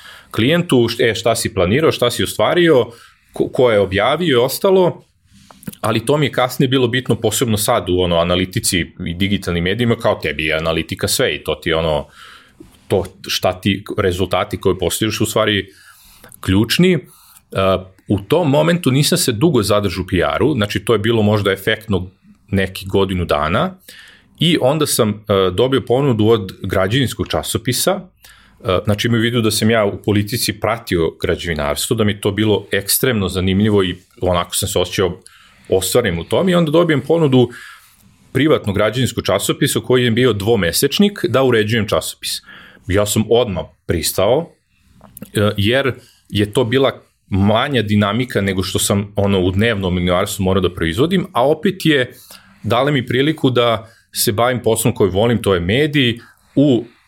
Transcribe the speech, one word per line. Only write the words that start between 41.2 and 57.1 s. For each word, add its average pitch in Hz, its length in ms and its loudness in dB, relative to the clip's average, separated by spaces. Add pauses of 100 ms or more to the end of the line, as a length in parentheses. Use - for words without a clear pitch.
da 131 140 2
uređujem 110 460 2
časopis. - 420 -4 (580)
Ja 101 180 2
sam 104 240 0
odmah 104 340 0 (220)
pristao, 95 640 0 (840)
e, 104 220 2
jer 120 360 0 (360)
je 98 240 -2
to 131 120 2
bila 127 360 0 (280)
manja 131 540 2
dinamika 104 580 0
nego 98 220 -2
što - 160 -4
sam, 101 380 0
ono, 101 240 2
u 90 100 2
dnevnom 98 440 0
novinarstvu 90 480 -2
morao 95 180 2
da 92 140 -2
proizvodim, 123 580 -2
a 127 160 2
opet 185 380 -2
je 139 260 0 (500)
dala 120 280 0
mi 135 160 -2
priliku 139 440 0
da 117 380 0 (240)
se - 200 -2
bavim 117 300 0
poslom 113 320 0
koji 98 160 2
volim, 104 320 0
to 98 120 2
je 85 60 0
medij, 123 580 0 (360)
u 135 300 4 (240)